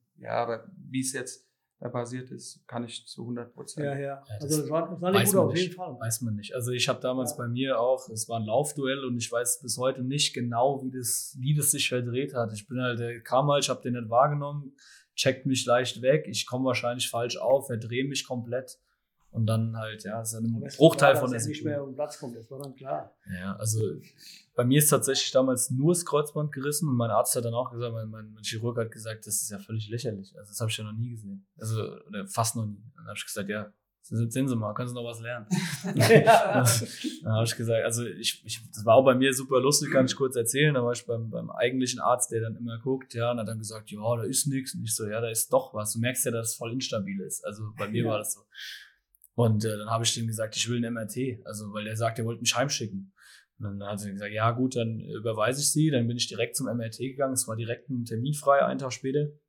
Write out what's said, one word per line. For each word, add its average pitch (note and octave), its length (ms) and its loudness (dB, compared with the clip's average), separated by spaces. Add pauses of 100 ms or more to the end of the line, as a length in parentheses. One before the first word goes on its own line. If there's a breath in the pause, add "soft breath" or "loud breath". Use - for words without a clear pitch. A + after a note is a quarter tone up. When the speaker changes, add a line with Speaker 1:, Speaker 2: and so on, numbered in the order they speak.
(180)
Speaker 1:
ja, A2+ 160 -8
aber A#2 320 -2 (240)
wie C3 100 -2
es C3 140 -2
jetzt - 360 -10 (300)
da B2 100 -8
passiert B2 420 -6
ist, - 340 -16
kann A#2+ 200 -8
ich - 220 -14
zu - 180 -12
hundert A#2+ 280 -10
Prozent. - 320 -8
Speaker 2:
Ja, C#3+ 80 -4
ja. C#3 60 -6
Speaker 3:
Ja, C#3 240 -8 (160)
das D3+ 40 -8
Speaker 2:
Also D3+ 200 0
es C3 60 -6
war, E3 240 -2
es - 80 -10
sah F3+ 100 0
nicht - 80 6
Speaker 3:
weiß - 120 4
Speaker 2:
gut F#3+ 40 2
Speaker 3:
man F3+ 120 8
Speaker 2:
auf - 60 -2
Speaker 3:
nicht. F3 100 2
Speaker 2:
jeden F3 120 -6
Fall. E3+ 240 -10
Speaker 3:
Weiß A2+ 220 -4
man A2 140 -2
nicht. G#2 200 -10
Also B2 160 -4
ich B2 160 0
hab B2+ 140 -2
damals B2+ 300 -2
Speaker 2:
Ja. - 80 -10
Speaker 3:
bei A#2+ 100 -4
mir B2+ 280 0
auch, B2 320 2
es A2 200 -8
war A#2 100 -2
ein G#2+ 60 -2
Laufduell C3+ 580 0
und B2 140 -2
ich A2 120 -4
weiß A#2+ 320 0
bis A#2+ 160 -6
heute B2+ 240 0
nicht C3+ 320 0
genau, B2 480 2
wie C3 100 -6
das, B2+ 500 -4
wie C#3+ 120 2
das D3 180 4
sich - 180 0
verdreht B2 460 -2
hat. A2 180 0
Ich G#2 160 -12
bin B2+ 100 -4
halt, B2 200 0
der A#2+ 200 -6
kam C#3 320 2
halt, C#3+ 140 4
ich C#3+ 40 -2
hab B2+ 120 -2
den B2 140 -4
nicht A#2 140 -8
wahrgenommen, C#3+ 640 2 (400 loud breath)
checkt - 320 0
mich C3 200 2
leicht A#2+ 360 2
weg, C#3+ 280 4
ich - 180 -4
komm B2+ 160 -2
wahrscheinlich B2 460 0
falsch A#2+ 260 -2
auf, C3+ 320 4
verdreh A#2+ 380 -2
mich C#3 200 -4
komplett A#2+ 540 -6 (500)
und A2+ 180 0
dann A2+ 280 0
halt, A2 280 -8
ja, A2+ 180 -6
ist A2+ 140 -6
dann A2+ 100 -4
ein A#2 100 0
Speaker 2:
Aber C#3 120 -6
es - 100 -12
Speaker 3:
Bruchteil C#3 380 10
Speaker 2:
war, C#3+ 60 6
Speaker 3:
von B2+ 100 0
Speaker 2:
dass A2+ 120 -2
Speaker 3:
der D3 40 -2
Speaker 2:
er - 20 -2
nicht D3+ 140 -4
Speaker 3:
Sekunde. D3 160 -2
Speaker 2:
mehr C#3 80 -8
am C3 80 -12
Platz D3 240 -6
kommt, B2 180 -10
das A2+ 140 -18
war C3+ 100 -14
dann C#3 140 -12
klar. C3+ 400 -8 (240)
Speaker 3:
Ja, F#2+ 160 -6
also A2 240 -2 (760 loud breath)
bei B2 80 2
mir C3 140 6
ist D3 120 6
tatsächlich C3 420 2
damals C3 400 4
nur C#3+ 220 4
das F3 120 0
Kreuzband D3+ 460 0
gerissen D3 360 -2
und C3 80 2
mein A#2 140 2
Arzt A2+ 260 2
hat B2 100 0
dann A2+ 100 -2
auch B2 160 -2
gesagt, A#2+ 220 -6
mein, A2 160 -8
mein, A2 220 -14
mein A2 120 -20
Chirurg A#2 340 -4
hat A2+ 140 -2
gesagt, A2 340 -12
das G#2 160 -2
ist - 80 -6
ja G2+ 80 -8
völlig G#2+ 320 -6
lächerlich. G#2+ 480 -6
Also - 140 -20
das - 100 -10
hab A2 80 0
ich - 80 -4
ja A2 60 -8
noch G#2+ 100 -8
nie A#2+ 160 -4
gesehen. G2+ 380 -12 (120)
Also, A2 220 -4 (260)
oder G2+ 200 -8
fast A2+ 280 0
noch A2+ 120 -2
nie. G#2 160 -10 (120)
Dann G#2+ 120 -18
hab G#2 100 -12
ich - 80 -10
gesagt, G2+ 240 -6
ja, G#2 240 -6 (300)
se-, A2+ 260 -2
sehen C3 180 0
Sie B2+ 80 0
mal, G#2+ 200 -2
können B2 140 -4
Sie A#2+ 40 -10
noch A#2+ 120 -8
was A#2 160 -10
lernen. A#2 280 -10
Speaker 2:
<laughs> - 460 -2
Ja. C3 680 8
Speaker 3:
<laughs> A#2 600 0
Dann A2 100 -2
hab A2 120 4
ich A2+ 100 -2
gesagt, A2+ 300 2
also A#2 200 -2
ich, - 400 -6
ich, - 240 -8
das G#2+ 160 -8
war A2+ 120 10
auch C3+ 60 10
bei B2+ 120 8
mir C3 180 4
super C3 260 2
lustig, C#3+ 320 4
kann C3 140 6
ich B2+ 100 0
kurz C3 200 0
erzählen. C#3 400 4
Da B2 80 2
war A#2+ 80 2
ich A#2+ 160 -4
beim, A2+ 240 -4
beim A2+ 180 -6
eigentlichen B2+ 500 0
Arzt, A#2+ 320 2
der A2+ 100 0
dann A2+ 140 -4
immer A#2 220 -8
guckt, C3 380 -4
ja, A#2 160 0
und A#2+ 80 -2
hat G#2+ 80 -4
dann A2+ 100 -6
gesagt, A2 320 -10
ja, G#2+ 260 -2
da A#2 100 -4
ist - 200 0
nix. C3+ 300 -2
Und A#2 80 -6
ich A2 120 -4
so, A2 120 -4
ja, G#2+ 140 -2
da A#2 100 -2
ist - 200 -2
doch - 220 2
was. G#2+ 200 -4
Du A#2 60 -4
merkst B2 260 0
ja, B2+ 60 0
dass A2+ 200 -2
es - 40 -6
voll A#2 180 -8
instabil G2+ 480 -4
ist. - 220 -8
Also G#2 200 -8 (120)
bei G#2 120 -4
mir A2+ 160 0
Speaker 2:
Ja. A2+ 80 2
Speaker 3:
war G#2+ 80 0
das G#2 160 -6
so. G#2 60 -20 (920 loud breath)
Und, A2 300 4
äh, G#2+ 140 -2
dann G#2+ 100 -8
hab A2+ 140 0
ich A2+ 100 2
dem A#2 140 -2
gesagt, A2 300 -4
ich A2+ 120 -2
will A#2+ 80 0
ein A#2+ 60 0
M A#2 140 -4
R A2 100 -6
T. B2+ 360 -6
Also, G#2+ 300 -10
weil G#2+ 120 -6
der A2 120 -6
sagt, A2+ 220 0
der A2+ 60 -2
wollte A#2 160 -4
mich A#2 140 0
heimschicken. C#3 560 -2 (460 loud breath)
Und G2+ 220 -6
dann G2+ 100 -8
hat G#2 160 -6
er G2+ 60 -6
gesagt, G2+ 200 -8
ja A2 200 2
gut, B2+ 240 0
dann A2+ 240 0
überweise A2 640 -2
ich C#3+ 100 2
Sie. D#3 180 4
Dann B2 180 4
bin A#2+ 100 -2
ich A#2 100 -2
direkt A#2 280 -2
zum C3 120 -2
M A#2+ 120 -2
R A2+ 120 -6
T B2 180 -6
gegangen. C3+ 240 -2
Es B2 140 -2
war A2 80 -6
direkt A2+ 340 -6
ein A#2+ 160 -4
Termin A#2 300 -2
frei, C#3 280 6
einen B2+ 140 0
Tag C3 160 -4
später. D3 360 0 (200)